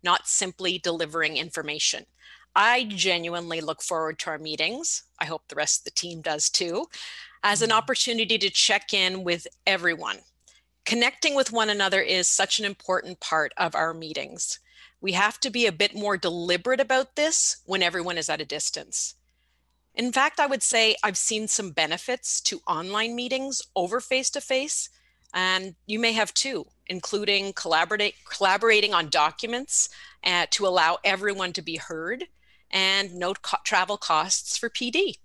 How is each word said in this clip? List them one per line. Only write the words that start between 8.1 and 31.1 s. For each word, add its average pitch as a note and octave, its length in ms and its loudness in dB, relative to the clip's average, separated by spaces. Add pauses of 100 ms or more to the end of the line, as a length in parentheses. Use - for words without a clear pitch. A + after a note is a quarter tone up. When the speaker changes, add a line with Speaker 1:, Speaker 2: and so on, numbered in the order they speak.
Speaker 1:
to F#3+ 120 0
check - 420 2
in F#3+ 300 0
with F3 240 -2 (200)
everyone. E3+ 520 0 (680)
Connecting B3 520 0
with C4 160 2
one A3 180 2
another G3 300 2
is F#3 280 2
such - 300 2
an G#3+ 60 -4
important F#3 560 -4
part D#3 360 0
of E3 200 0
our D#3+ 180 0
meetings. E3 640 -8 (420)
We F#3+ 120 -2
have G3+ 280 2
to C4+ 100 -2
be A#3 160 2
a G3 60 2
bit G3 220 0
more G#3 220 0
deliberate F3 640 0
about C4 340 2
this - 520 2
when F#3+ 160 0
everyone F3 360 0
is D#3+ 100 -4
at D3+ 120 -2
a D#3 40 -4
distance. - 680 -6 (800)
In A#3+ 180 -2
fact, C#4 280 2
I D4 60 4
would C#4 160 0
say A3+ 420 4
I've G3 120 2
seen A3 300 -2
some G3 240 -2
benefits E3 720 -2
to - 240 -2
online G3+ 480 -2
meetings C4 480 -4 (140)
over F#3+ 240 0
face-to-face, C4 880 -2 (460)
and F#3 420 0 (100)
you G#3+ 140 -4
may A3+ 120 2
have A3 220 0
too, B3+ 320 -2 (200)
including G3 680 -2
collaborate-, F#3 640 0 (120)
collaborating G3+ 680 4
on E3 140 2
documents, D#3+ 800 0 (360)
uh, F3 260 4
to G3+ 160 2
allow F3 380 4
everyone F#3+ 480 0